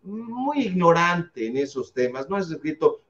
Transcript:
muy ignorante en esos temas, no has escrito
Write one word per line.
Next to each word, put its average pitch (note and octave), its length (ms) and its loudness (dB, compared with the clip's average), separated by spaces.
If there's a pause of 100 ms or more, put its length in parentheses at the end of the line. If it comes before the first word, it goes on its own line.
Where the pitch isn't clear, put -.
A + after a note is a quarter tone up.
muy A#3 640 -4
ignorante E3+ 800 2
en B2 100 -4
esos C3 360 -4
temas, B2+ 360 -2
no G3 60 -2
has F#3+ 160 -4
escrito D3+ 580 0